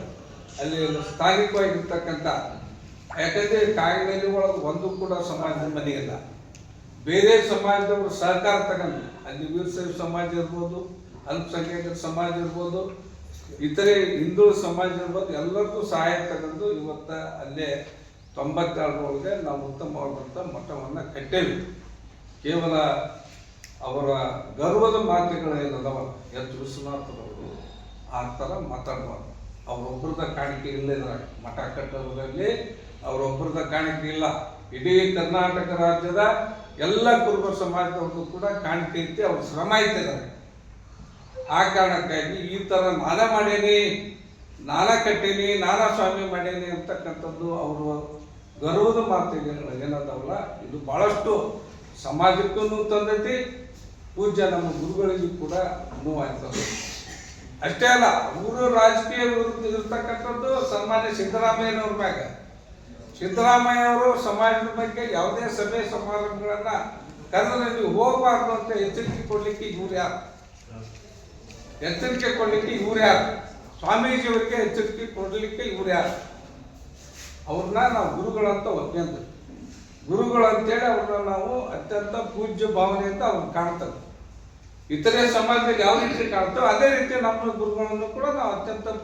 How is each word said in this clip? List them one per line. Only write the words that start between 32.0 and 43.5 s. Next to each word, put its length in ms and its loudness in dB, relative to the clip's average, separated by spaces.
ಅವರೊಬ್ಬರದ 540 -2
ಕಾಣಿಕೆ 420 -2
ಇಲ್ಲ. 100 0
ಇಡೀ 180 4
ಕರ್ನಾಟಕ 540 2
ರಾಜ್ಯದ 380 4
ಎಲ್ಲ 220 4
ಕುರುಬ 220 2
ಸಮಾಜದವ್ರದ್ದು 600 -2
ಕೂಡ 100 -6
ಕಾಣಿಕೆ 380 -2
ಐತಿ, 260 -4
ಅವ್ರ 100 0
ಶ್ರಮ 200 -2
ಐತೆ 200 0
ಇದ್ರಾಗ. 180 -4
ಆ 20 4
ಕಾರಣಕ್ಕಾಗಿ 600 0
ಈ 40 -4
ಥರ 140 4
ನಾನ 160 2
ಮಾಡೇನಿ, 460 4